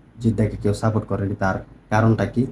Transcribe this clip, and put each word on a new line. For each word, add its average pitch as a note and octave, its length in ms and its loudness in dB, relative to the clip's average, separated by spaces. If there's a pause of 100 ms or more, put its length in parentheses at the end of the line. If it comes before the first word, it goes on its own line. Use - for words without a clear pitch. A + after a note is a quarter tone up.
(200)
জিদ্দাকে A2+ 420 0
কেউ G#2 120 0
সাপোর্ট G#2+ 320 0
করেনি, G2 280 -4
তার F#2+ 300 -2 (260)
কারণটা G#2+ 360 4
কী, B2 260 -2